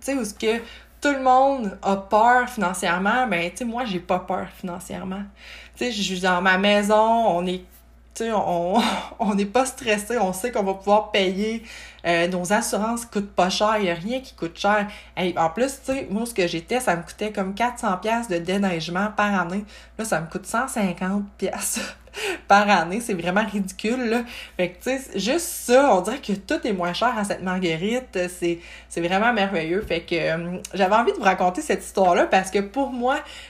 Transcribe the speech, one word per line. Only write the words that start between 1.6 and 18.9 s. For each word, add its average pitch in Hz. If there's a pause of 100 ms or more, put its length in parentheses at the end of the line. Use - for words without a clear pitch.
a 196
peur 240
financièrement, 196
ben, 175
tu -
sais, 254
moi, 233
j'ai 190
pas 180
peur 185 (140)
financièrement. 185 (540)
Tu 240
sais, 247
je 208
suis 180
dans 180
ma 190
maison, 208
on 220
est, 180 (500)
tu 226
sais, 226
on, 180 (180)
<laughs> -
on 208
n'est 202
pas 254
stressé, 233
on 190
sait 240
qu'on 226
va 190
pouvoir 208
payer, 208 (420)
euh, 170
nos 180
assurances 226
coûtent 202
pas 180
cher, 214
y 190
a 170
rien 220
qui -
coûte 165
cher. 202 (300)
Hey, 175
en 165
plus, 262
tu 262
sais, 269
moi, 226
ce -
que 175
j'étais, 170
ça 190
me 170
coûtait 208
comme 196
quatre 233
cents 202
piastres 226
de 170
déneigement 180